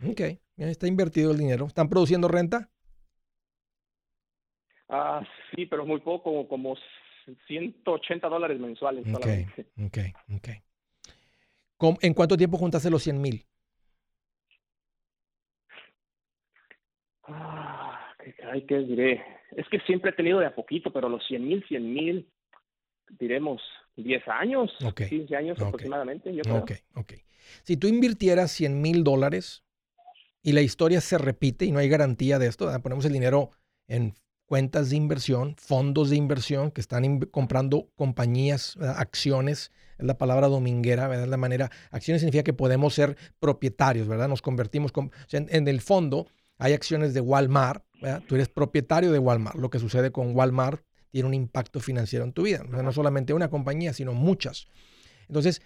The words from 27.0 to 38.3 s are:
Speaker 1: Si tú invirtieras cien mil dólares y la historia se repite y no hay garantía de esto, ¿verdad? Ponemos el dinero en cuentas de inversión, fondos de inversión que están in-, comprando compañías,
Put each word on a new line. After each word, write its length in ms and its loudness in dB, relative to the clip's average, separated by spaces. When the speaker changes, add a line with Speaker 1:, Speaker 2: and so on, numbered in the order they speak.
Speaker 1:
Si 120 -2
tú 120 0
invirtieras 640 4
cien 300 0
mil 220 4
dólares 600 2
y 120 4
la 80 8
historia 400 4
se 160 0
repite 480 0
y 60 2
no 80 2
hay 100 4
garantía 500 2
de 80 4
esto, 180 -2
¿verdad? 160 -2
Ponemos 220 -4
el 80 2
dinero 400 2
en 260 -2
cuentas 440 0
de 60 2
inversión, 640 0
fondos 520 2
de 60 4
inversión 560 0
que 80 -6
están 240 -2
in-, 160 2
comprando 760 0
compañías, 840 0